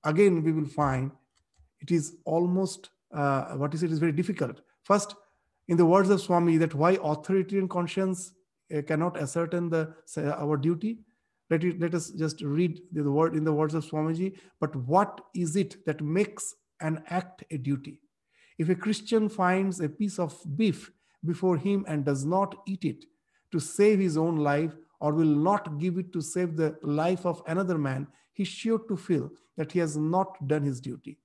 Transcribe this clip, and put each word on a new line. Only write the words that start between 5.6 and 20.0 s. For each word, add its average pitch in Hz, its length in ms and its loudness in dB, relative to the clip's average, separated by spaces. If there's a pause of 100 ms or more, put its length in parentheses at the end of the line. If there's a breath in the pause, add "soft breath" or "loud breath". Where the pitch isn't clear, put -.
in 170 80 2
the 170 100 8
words 190 240 6
of 196 100 6
Swami, 170 380 2
that 156 160 0
why 175 280 4
authoritarian 190 680 -2
conscience, 180 640 -4 (420)
uh, 147 80 -2
cannot 165 360 -2
ascertain 170 500 -2
the, 160 260 -2 (120)
say, 143 200 -6
our 147 300 -2
duty. 170 440 -2 (500 soft breath)
Let 165 140 2
it, 175 160 -2
let 170 140 0
us 165 160 -4
just 156 320 -6
read 160 400 -2 (100)
the, 151 120 -4
the 143 60 0
word 160 240 2
in 151 80 0
the 156 120 2
words 151 180 0
of 156 140 -2
Swamiji. 165 500 -4 (240 loud breath)
"But 147 160 -2
what 160 460 2 (120)
is 170 220 -2
it 196 300 -2
that 156 160 -2
makes 185 520 -2 (280)
an 156 260 -2
act 180 420 -6
a 160 60 -6
duty? 135 460 -6 (560 soft breath)
If 160 100 0
a 185 60 4
Christian 214 560 0
finds 185 500 2
a 151 80 0
piece 196 300 -4